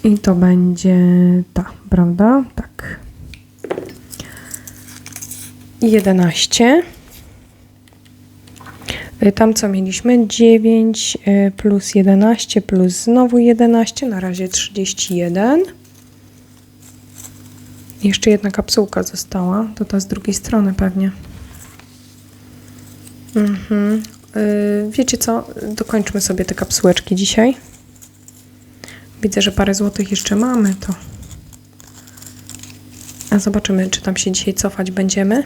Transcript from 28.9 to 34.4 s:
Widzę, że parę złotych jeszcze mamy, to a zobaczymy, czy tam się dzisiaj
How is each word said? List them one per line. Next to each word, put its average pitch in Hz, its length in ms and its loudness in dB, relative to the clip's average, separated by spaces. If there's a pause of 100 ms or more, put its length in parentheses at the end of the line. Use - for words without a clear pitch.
Widzę, 196 200 0
że 196 100 -2
parę 196 220 0
złotych 202 360 -4
jeszcze 202 260 -4
mamy, 220 440 0
to 185 140 -8 (2250)
a 208 80 2
zobaczymy, 196 520 -2
czy - 120 -6
tam 185 140 -4
się 190 160 -4
dzisiaj 190 220 -4